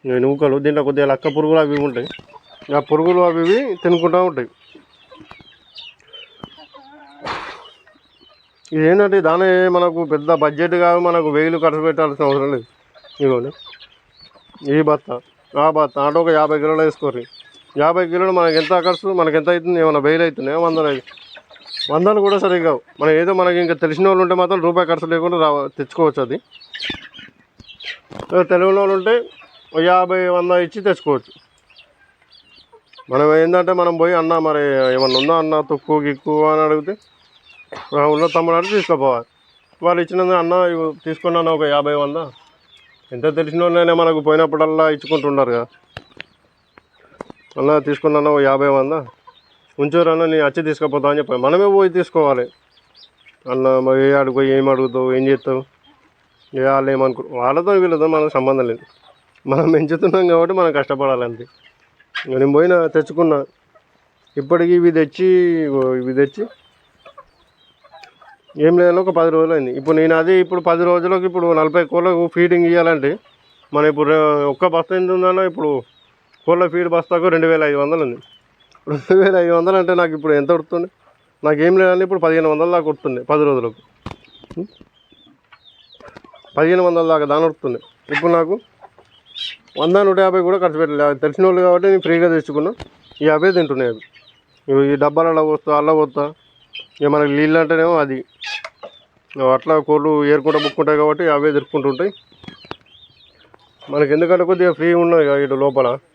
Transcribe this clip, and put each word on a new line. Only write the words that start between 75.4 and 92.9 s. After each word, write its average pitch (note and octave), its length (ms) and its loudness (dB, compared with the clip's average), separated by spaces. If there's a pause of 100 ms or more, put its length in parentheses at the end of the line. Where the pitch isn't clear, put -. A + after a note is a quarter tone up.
ఇప్పుడు D3+ 400 -4 (600)
కోళ్ళ F3 220 2
ఫీడ్ F3 220 -4
బస్తాకు E3+ 380 0
రెండు E3 200 2
వేల D#3+ 160 2
ఐదు D3 140 0
వందలు D3+ 260 -2
ఉంది. A#2+ 140 -6 (680)
రెండు D3+ 280 0
వేల F#3+ 200 4
ఐదు E3+ 180 2
వందలు F3 220 2
అంటే F3+ 200 2
నాకు E3+ 180 0
ఇప్పుడు D3+ 200 -2
ఎంత C#3+ 160 2
పడుతుంది? E3+ 380 -2 (560)
నాకు D3+ 160 0
ఏం F3 180 4
లేదని F#3 260 4
ఇప్పుడు F#3 160 -2
పదిహేను D#3+ 320 2
వందల D#3 140 0
దాకా F3 180 0
కొడుతుంది C#3 400 -6
పది D3+ 220 0
రోజులకు. B2 300 -2 (2750)
పదిహేను F3 260 2
వందల E3+ 240 2
దాకా D#3 180 2
దాని D3+ 200 0
వస్తుంది. D3 340 -6 (300)
ఇప్పుడు D#3 220 -2
నాకు E3+ 280 0 (1200)
వంద, E3+ 160 0
నూట G3 240 2
యాభై F#3+ 200 2
కూడా F3+ 180 0
ఖర్చు E3+ 200 -2
పెట్టలేదు. D3 320 0
అది C#3 100 -2
తెలిసిన D#3 260 0
వాళ్ళు F3+ 160 2
కాబట్టి F3+ 260 4
నేను F#3+ 120 4
ఫ్రీగా E3+ 280 2
తెచ్చుకున్నా. D#3 460 -2 (480)